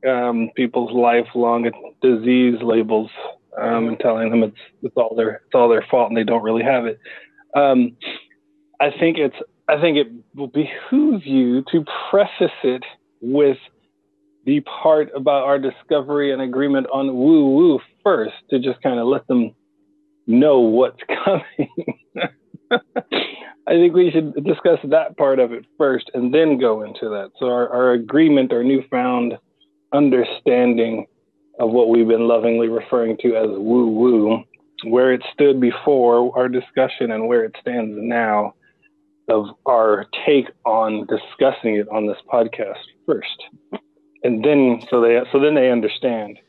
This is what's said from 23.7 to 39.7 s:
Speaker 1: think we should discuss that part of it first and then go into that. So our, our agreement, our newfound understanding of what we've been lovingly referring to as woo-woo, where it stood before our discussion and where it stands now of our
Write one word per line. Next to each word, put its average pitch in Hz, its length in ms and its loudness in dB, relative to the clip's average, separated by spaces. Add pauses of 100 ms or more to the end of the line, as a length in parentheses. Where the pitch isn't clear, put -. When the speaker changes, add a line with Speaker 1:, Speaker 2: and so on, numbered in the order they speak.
Speaker 1:
think 170 200 4
we 180 160 4
should 156 240 -2 (100)
discuss 165 420 0
that 147 300 0
part 135 220 0
of 120 160 0
it 117 120 -14 (120)
first 135 380 -2
and 123 180 -2
then 151 240 4
go 113 240 0
into 107 280 -10
that. 104 280 -8
So 127 140 -4
our, 123 180 -2
our 123 220 0
agreement, 131 600 2
our 120 120 0
newfound 123 720 -2 (560)
understanding 123 1120 0 (540)
of 117 100 0
what 117 200 2
we've 117 180 4
been 117 200 2
lovingly 117 400 0
referring 113 500 -2
to 120 180 0
as 110 120 0
woo-woo, 113 960 0 (420)
where 123 280 2
it 127 80 -4 (100)
stood 139 300 2
before 120 760 2
our 127 140 0
discussion 127 600 -4
and 110 160 -4
where 117 160 2
it 107 180 -8
stands 113 340 -6
now 107 600 -2 (720)
of 110 160 0 (220)
our 110 400 2 (180)